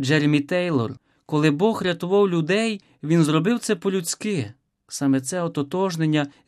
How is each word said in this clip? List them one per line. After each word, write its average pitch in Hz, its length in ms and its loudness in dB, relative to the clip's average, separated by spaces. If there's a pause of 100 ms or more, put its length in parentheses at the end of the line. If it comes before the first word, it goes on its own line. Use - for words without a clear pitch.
Джеремі 147 400 2
Тейлор, 143 560 -2 (300)
«Коли 151 240 2
Бог 196 320 0
рятував 185 460 0
людей, 190 520 0 (220)
Він 160 220 4
зробив 160 340 2
це 214 180 -2
по-людськи». 185 760 -4 (360)
Саме 135 320 0
це 175 220 -4
ототожнення 160 840 -2 (220)